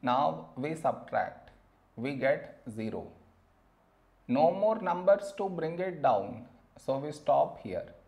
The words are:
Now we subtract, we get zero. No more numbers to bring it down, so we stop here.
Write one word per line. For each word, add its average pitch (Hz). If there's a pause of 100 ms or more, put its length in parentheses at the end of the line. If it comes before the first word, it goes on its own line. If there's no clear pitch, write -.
Now 143
we 151
subtract, - (460)
we 135
get 135
zero. 104 (1200)
No 151
more 214
numbers 185
to 196
bring 170
it 180
down, 110 (340)
so 135
we 147
stop -
here. 87 (220)